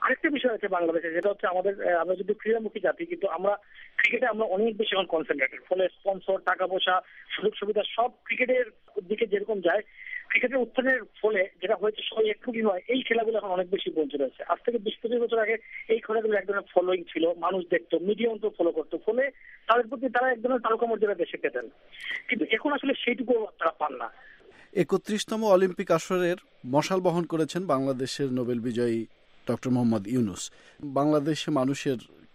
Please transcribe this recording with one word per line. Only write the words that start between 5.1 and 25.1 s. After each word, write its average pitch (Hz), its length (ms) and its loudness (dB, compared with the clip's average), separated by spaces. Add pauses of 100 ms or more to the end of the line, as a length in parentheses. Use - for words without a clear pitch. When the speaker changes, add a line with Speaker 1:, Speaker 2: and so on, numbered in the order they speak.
Speaker 1:
ফলে 185 200 2
স্পন্সর, 190 500 -2
টাকা 180 280 0
পয়সা, 185 280 2 (360)
সুযোগ 202 240 -2
সুবিধা 208 320 -2
সব 240 240 0 (140)
ক্রিকেটের 247 420 0 (360)
দিকে 214 240 -2
যেরকম 202 340 -2
যায়, 180 220 2 (460)
ক্রিকেটের 247 280 0
উত্থানের 247 440 0 (220)
ফলে 208 200 2 (180)
যেটা 190 160 0
হয়েছে 208 260 -2
সবাই 220 280 0
একমুখী 226 320 -4
হয়, 190 260 2
এই 254 140 2
খেলাগুলো 226 360 0
এখন 202 100 -4
অনেক 180 220 0
বেশি 185 200 -2
বঞ্চিত 147 300 -2
হয়েছে। 131 280 -2
আজ 170 160 0
থেকে 233 140 0
বিশ 202 240 -4
পঁচিশ 233 160 -2
বছর 233 200 0
আগে 220 180 0 (320)
এই 226 100 4
খেলাগুলো 220 380 0
এক 185 100 -2
ধরনের 196 280 -4
ফলোয়িং 180 300 2
ছিল, 160 200 -2 (100)
মানুষ 180 360 0
দেখতো, 165 280 0
মিডিয়া 220 320 0
অন্তত 214 280 -4
ফলো 170 140 4
করতো, 160 260 -4
ফলে 254 320 0 (360)
তাদের 233 220 4
প্রতি 254 200 -4
তারা 247 240 2
এক 226 100 -4
ধরনের 247 180 0
তারকা 226 260 0
মর্যাদা 208 280 2
দেশে 170 220 -4
পেতেন, 123 320 -4 (600)
কিন্তু 269 220 0
এখন 285 220 0
আসলে 277 220 0
সেইটুকু 247 400 0 (240)
তারা 165 200 2
পান 147 160 -2
না। 120 140 -8 (640)
Speaker 2:
একত্রিশতম 196 720 0